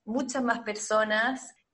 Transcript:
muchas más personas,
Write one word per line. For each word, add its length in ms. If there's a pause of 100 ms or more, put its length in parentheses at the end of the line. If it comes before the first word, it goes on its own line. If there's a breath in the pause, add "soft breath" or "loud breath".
muchas 380
más 180
personas, 920 (200)